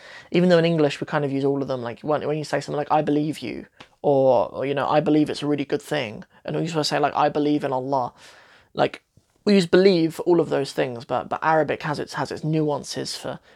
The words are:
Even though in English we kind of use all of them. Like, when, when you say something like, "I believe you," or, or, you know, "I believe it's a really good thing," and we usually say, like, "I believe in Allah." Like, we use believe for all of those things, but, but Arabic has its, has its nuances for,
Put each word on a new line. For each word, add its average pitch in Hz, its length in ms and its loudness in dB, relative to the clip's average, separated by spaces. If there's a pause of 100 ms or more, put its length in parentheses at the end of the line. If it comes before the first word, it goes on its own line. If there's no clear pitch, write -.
(320)
Even 180 160 4
though 175 100 6
in 165 60 4
English 156 360 2
we - 60 -8
kind 147 180 -2
of 139 60 -2
use 135 140 -2
all 139 180 0
of 135 60 -6
them. 131 140 -6
Like, 117 180 -10
when, 143 260 -2
when 147 100 -2
you 151 60 -6
say 147 180 -4
something 147 160 -6
like, 147 140 -4
"I 151 100 2
believe 147 380 0
you," - 280 -10 (360)
or, 135 500 4
or, 113 140 -4
you 143 80 -2
know, 135 140 0
"I 151 100 2
believe 151 320 4
it's - 120 -8
a 147 40 -2
really 147 180 0
good 147 180 -4
thing," 123 420 -6 (200)
and 147 120 -6
we 156 60 -2
usually 160 200 -2
say, 147 160 -2
like, 147 160 0
"I 147 140 4
believe 147 340 0
in 135 100 -2
Allah." 131 400 -2 (640)
Like, - 280 -2 (420)
we 208 100 4
use 190 120 6
believe 180 500 4
for - 60 -8
all 170 180 4
of 147 80 0
those 139 240 -2
things, 131 320 -4
but, 120 240 -4
but - 160 -6
Arabic 156 380 2
has 147 180 -4
its, - 140 -10
has 135 180 -6
its 90 100 -10
nuances 151 720 -4
for, - 220 -12 (180)